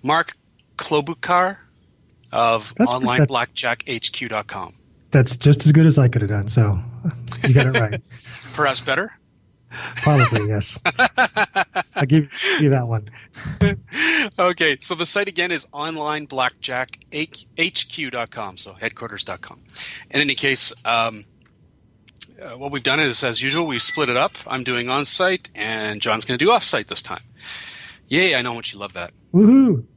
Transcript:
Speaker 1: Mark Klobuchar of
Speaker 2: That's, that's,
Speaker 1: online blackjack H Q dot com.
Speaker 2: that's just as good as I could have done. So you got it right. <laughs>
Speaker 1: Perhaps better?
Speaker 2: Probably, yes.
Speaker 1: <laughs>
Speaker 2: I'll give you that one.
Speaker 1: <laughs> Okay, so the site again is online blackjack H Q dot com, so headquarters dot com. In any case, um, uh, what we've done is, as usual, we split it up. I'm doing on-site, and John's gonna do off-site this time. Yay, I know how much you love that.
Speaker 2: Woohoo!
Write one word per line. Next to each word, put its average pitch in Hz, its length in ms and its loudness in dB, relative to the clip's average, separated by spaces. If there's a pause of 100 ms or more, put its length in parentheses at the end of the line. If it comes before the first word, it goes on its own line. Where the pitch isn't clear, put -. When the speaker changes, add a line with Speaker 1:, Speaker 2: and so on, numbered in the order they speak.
Speaker 1:
Mark 156 340 0 (400)
Klobuchar 170 800 0 (720)
of 113 440 0
Speaker 2:
That's, 226 140 4
that's, - 0 -
Speaker 1:
online 127 360 2
blackjack 123 600 -4
H 120 260 -4
Q 123 160 -8
dot 107 200 -6
com. 90 260 -10 (380)
Speaker 2:
that's 131 240 4
just 147 280 4
as 156 60 8
good 160 160 8
as 156 100 8
I 131 120 6
could 117 140 2
have 101 80 -2
done. 104 180 -2
So 104 320 2 (680)
you 127 80 6
got 127 120 6
it 131 120 0
right. 110 240 -2 (240)
<laughs> - 260 -20
Speaker 1:
Perhaps 139 280 0
better? 147 320 -4 (840)
Speaker 2:
Probably, 117 520 4
yes. 104 360 -4
Speaker 1:
<laughs> - 800 0 (340)
Speaker 2:
I'll 156 100 0
give 143 220 4 (320)
you 147 100 4
that 127 180 0
one. 107 220 -6 (500)
Speaker 1:
<laughs> 196 200 2 (580)
Okay, 170 420 2
so - 140 -4
the 160 120 -4
site 202 220 -2
again 175 240 -4
is 151 180 -6
online 151 540 -6
blackjack 127 720 -6 (140)
H - 800 -6
Q 143 200 -10
dot 120 200 -8
com, 101 260 -12
so 98 160 -14
headquarters 104 500 -12
dot 92 200 -10
com. - 180 -20 (500)
In 139 100 0
any 139 140 0
case, 135 380 0 (140)
um, 113 380 -2 (1160)
uh, 120 160 -16
what 139 160 -8
we've 139 100 -6
done 139 180 0
is, 135 220 0
as 117 200 -2
usual, 151 240 -2
we 127 120 -4
split 143 300 0
it 120 80 0
up. 139 200 0 (100)
I'm 127 180 -6
doing 123 240 -4
on-site, 175 680 0
and 107 460 -6
John's 110 240 -2
gonna 127 140 -4
do 170 120 4
off-site 165 380 0
this - 140 -6
time. - 200 -12 (840)
Yay, 170 260 2
I 123 80 0
know 123 80 -4
how 117 60 -6
much - 160 -10
you 101 60 -18
love 101 160 -12
that. 87 180 -12 (200)
Speaker 2:
Woohoo! 214 520 6 (120)